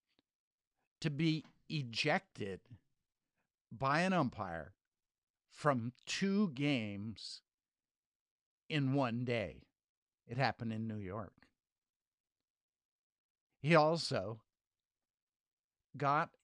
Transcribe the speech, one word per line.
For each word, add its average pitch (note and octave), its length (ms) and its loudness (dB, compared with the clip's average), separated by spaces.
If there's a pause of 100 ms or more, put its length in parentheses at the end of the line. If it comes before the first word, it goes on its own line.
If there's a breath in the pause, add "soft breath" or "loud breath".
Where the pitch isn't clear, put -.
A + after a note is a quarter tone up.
(1000)
to D#3+ 120 -2
be D#3 340 0 (240)
ejected A#2 920 -4 (1120)
by C3+ 300 0
an F#3 140 4
umpire F#2+ 580 0 (800)
from B2 420 0 (140)
two G3 480 2
games A2+ 880 -4 (1300)
in C#3 240 2
one A#2+ 280 0
day. A#2 440 -4 (600)
It A#2+ 120 -6
happened A2+ 340 0
in A2+ 160 -4
New A2 80 -6
York. G2+ 380 -8 (2250)
He D3 140 4
also D3 680 2 (1600)
got C#3+ 320 2 (120)